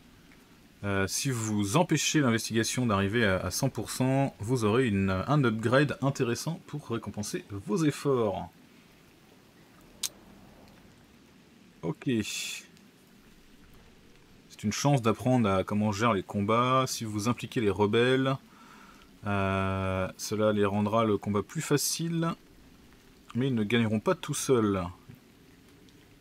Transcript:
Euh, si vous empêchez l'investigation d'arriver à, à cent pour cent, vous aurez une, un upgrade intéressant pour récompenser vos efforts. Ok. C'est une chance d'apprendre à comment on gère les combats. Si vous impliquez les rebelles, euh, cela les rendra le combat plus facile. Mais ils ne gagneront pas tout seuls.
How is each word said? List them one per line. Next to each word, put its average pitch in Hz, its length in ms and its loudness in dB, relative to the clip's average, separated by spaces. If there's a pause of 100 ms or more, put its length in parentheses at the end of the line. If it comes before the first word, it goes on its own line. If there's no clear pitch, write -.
(840)
Euh, 98 220 0
si - 240 -4
vous 107 460 -2
empêchez 160 460 2
l'investigation 113 640 0
d'arriver 104 400 2
à, 92 140 2
à 90 120 -4
cent - 160 0
pour 113 240 -6
cent, 135 480 0
vous 113 240 -2
aurez 117 240 4
une, 98 220 2
un 123 340 2
upgrade 113 580 2
intéressant 131 640 -2
pour 147 220 -12
récompenser 107 640 -8
vos 160 320 -2
efforts. 113 680 0 (3250)
Ok. 135 280 -6 (2500)
C'est - 140 -14
une 104 80 0
chance 143 300 2
d'apprendre 117 480 2
à 95 160 2
comment 107 220 0
on 107 40 0
gère 110 220 0
les 92 100 0
combats. 120 640 0
Si - 160 -8
vous 104 240 -4
impliquez 120 320 -4
les 104 100 2
rebelles, 120 680 2 (920)
euh, 95 800 0 (100)
cela 107 340 0
les 104 140 4
rendra 104 400 2
le 104 100 2
combat 104 280 -2
plus - 180 -8
facile. 165 680 -2 (1040)
Mais 131 140 0
ils 131 40 0
ne 110 100 0
gagneront 110 360 2
pas 185 160 0
tout - 180 -8
seuls. 107 480 2 (1400)